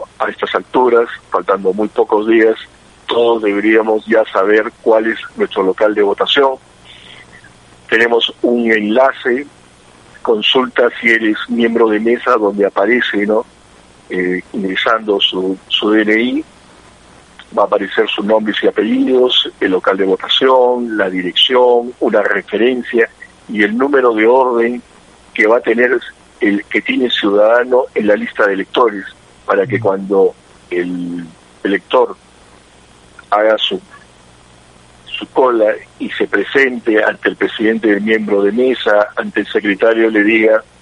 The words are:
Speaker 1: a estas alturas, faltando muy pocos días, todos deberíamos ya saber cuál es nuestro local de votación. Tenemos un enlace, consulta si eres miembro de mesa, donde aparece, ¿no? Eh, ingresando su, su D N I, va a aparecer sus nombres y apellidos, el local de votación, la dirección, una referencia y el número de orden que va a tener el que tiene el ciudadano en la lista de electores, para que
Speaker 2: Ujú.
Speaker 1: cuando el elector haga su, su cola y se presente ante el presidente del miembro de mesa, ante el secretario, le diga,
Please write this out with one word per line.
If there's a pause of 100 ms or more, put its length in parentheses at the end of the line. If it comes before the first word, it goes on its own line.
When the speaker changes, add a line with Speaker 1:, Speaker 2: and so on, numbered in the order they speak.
(180)
Speaker 1:
a
estas
alturas, (200)
faltando
muy
pocos
días, (500)
todos
deberíamos
ya
saber (100)
cuál
es (160)
nuestro
local
de
votación. (1300)
Tenemos
un
enlace, (760)
consulta (100)
si
eres (120)
miembro
de
mesa,
donde
aparece,
¿no? (640)
Eh, (120)
ingresando
su, (100)
su
D
N
I, (1120)
va
a
aparecer
sus
nombres
y
apellidos, (100)
el
local
de
votación,
la
dirección,
una
referencia (380)
y
el
número
de
orden (520)
que
va
a
tener (440)
el
que
tiene
el
ciudadano (100)
en
la
lista
de
electores, (400)
para
que
Speaker 2:
Ujú.
Speaker 1:
cuando (340)
el (380)
elector (1160)
haga
su, (1200)
su
cola (260)
y
se
presente
ante
el
presidente
del
miembro
de
mesa,
ante
el
secretario,
le
diga, (180)